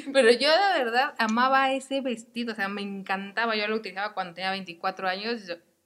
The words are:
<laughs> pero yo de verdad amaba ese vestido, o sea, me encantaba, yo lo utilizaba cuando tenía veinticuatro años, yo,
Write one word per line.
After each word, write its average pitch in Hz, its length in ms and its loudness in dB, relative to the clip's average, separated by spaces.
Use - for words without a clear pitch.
<laughs> 277 60 -10
pero 269 200 6
yo 247 180 4
de 349 340 4
verdad 254 340 0
amaba 262 540 4
ese 269 280 -2
vestido, 233 520 -6
o 208 40 -8
sea, 196 120 -2
me 202 140 -6
encantaba, 196 720 -4
yo 208 140 0
lo 220 80 0
utilizaba 208 360 -6
cuando 196 220 -6
tenía 190 160 -4
veinticuatro 190 560 -4
años, 202 400 -4
yo, 170 80 -8